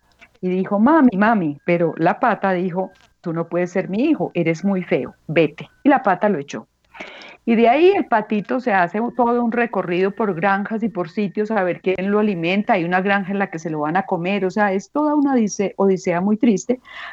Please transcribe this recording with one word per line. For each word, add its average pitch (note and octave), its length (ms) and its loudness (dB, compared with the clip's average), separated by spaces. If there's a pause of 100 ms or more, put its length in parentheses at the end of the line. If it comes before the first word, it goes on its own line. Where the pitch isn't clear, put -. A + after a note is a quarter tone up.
(400)
y F3+ 80 -4
dijo, F#3 300 -2
"Mami, C4 380 6
mami", G3 500 2
pero E3+ 300 2
la F3 240 0
pata G3 320 0
dijo, F3+ 400 -4 (280)
"Tú E3+ 120 -8
no E3 160 -4
puedes F3 240 -2
ser F#3 160 -2
mi G#3 160 -2
hijo, D4+ 300 0
eres E3 300 -2
muy F#3+ 200 0
feo, B2+ 320 -4 (100)
vete". D#3 420 0 (140)
Y C4+ 60 2
la C4+ 160 4
pata G3 240 2
lo F3+ 100 0
echó. C#3 300 -12 (760)
Y A#3 120 2
de A3+ 120 4
ahí D#4 220 6
el F#4+ 160 0
patito A3 540 -2
se A#3+ 120 -2
hace F#3 280 0 (160)
todo A#3+ 260 2
un A#3 80 0
recorrido F#3+ 600 -2
por G3+ 220 -2
granjas G3+ 500 -2
y A3+ 40 -2
por F3 220 -6
sitios G#3+ 400 -4
a G3+ 140 0
ver E3+ 160 -4
quién F#3+ 320 -2
lo G#3 80 2
alimenta. G3+ 540 0
Hay E3+ 100 0
una F#3 160 0
granja G3 320 -2
en G3+ 80 -2
la F#3+ 100 -2
que D#3+ 80 -8
se E3 120 -8
lo D#3 100 -4
van D3+ 160 -2
a G3 80 0
comer, F#3+ 400 -2
o F#3 80 -2
sea, G#3 200 0
es G3 180 -4
toda D4+ 260 0
una C#4 180 2
odise-, G#3 440 0
odisea F#3+ 420 2
muy G#3 160 2
triste, A#3+ 420 0 (340)